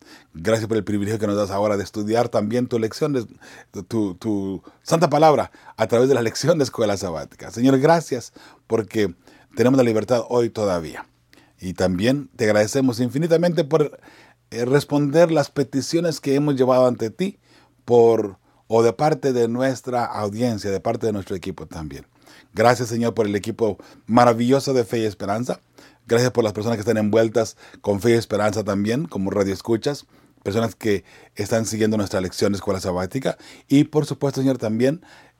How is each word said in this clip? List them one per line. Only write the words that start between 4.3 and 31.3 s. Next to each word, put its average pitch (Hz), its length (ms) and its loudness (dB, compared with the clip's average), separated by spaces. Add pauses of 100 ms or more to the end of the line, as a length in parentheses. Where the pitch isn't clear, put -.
santa 165 280 0
palabra 147 420 4 (260)
a 110 100 0
través 123 220 4
de 135 60 4
la 123 60 0
lección 135 360 0
de 135 80 2
Escuela 107 320 -2
Sabática. 87 520 -10
Señor, 131 300 2
gracias 151 540 0 (340)
porque 104 480 -2 (400)
tenemos 127 220 4
la 127 60 6
libertad 113 440 0
hoy 120 220 0
todavía. 90 580 -4 (540)
Y 92 140 -8
también 104 600 0
te - 80 -4
agradecemos 107 560 2
infinitamente 160 640 0
por, 147 380 0 (500)
eh, 117 140 -4
responder 147 640 2
las 147 180 0
peticiones 147 680 -2
que 139 160 0
hemos 143 220 0
llevado 127 300 4
ante 113 220 -2
ti 190 300 -6 (460)
por, 113 520 4 (300)
o 113 140 4
de 117 120 4
parte 147 400 0
de 117 160 2
nuestra 123 560 -2
audiencia, 104 640 -4
de 95 80 -2
parte 113 260 -4
de 107 60 0
nuestro 101 240 -6
equipo 82 300 -10
también. 73 420 -12 (460)
Gracias, 117 340 2
Señor, 117 260 -2
por 110 120 0
el 101 100 -2
equipo 104 420 -4 (280)
maravilloso 120 680 4
de 120 120 2
Fe 117 140 -4
y 110 40 -2
Esperanza. 104 560 -4 (480)
Gracias 120 240 2
por 117 140 2
las 104 80 -2
personas 110 240 -4
que 101 40 -8
están 107 140 0
envueltas 110 640 0 (240)
con 101 180 0
Fe 117 120 4
y - 20 6
Esperanza 107 500 0
también, 104 400 -2
como 98 280 -6
Radio 98 220 0
Escuchas, 117 520 -4 (380)
personas 110 320 -4
que 101 280 -2 (320)